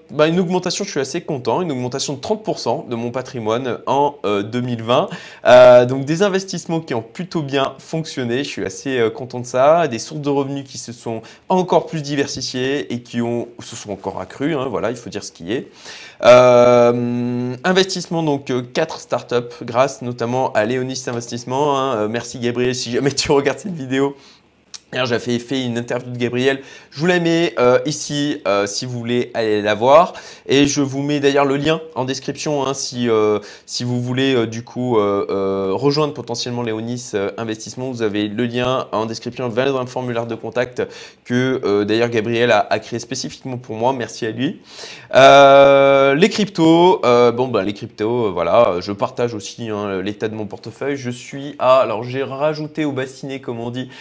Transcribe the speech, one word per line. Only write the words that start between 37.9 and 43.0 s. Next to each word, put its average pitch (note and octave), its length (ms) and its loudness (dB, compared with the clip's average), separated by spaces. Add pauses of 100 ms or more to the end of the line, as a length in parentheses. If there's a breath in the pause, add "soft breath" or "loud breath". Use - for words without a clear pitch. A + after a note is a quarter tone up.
Vous A#2 120 -6
avez G#2 260 -2
le G#2+ 160 -4
lien B2 480 -2
en A2 140 -2
description B2 420 -8
vers C3 280 0
un B2+ 100 -4
formulaire B2 400 -6
de A2+ 80 -6
contact A#2 480 -6 (420 loud breath)
que, B2+ 400 0
euh, G2+ 220 2
d'ailleurs A#2 240 2
Gabriel A#2 400 0
a, G#2+ 80 6 (100)
a A2 100 0
créé A#2 200 -8
spécifiquement C3 580 -10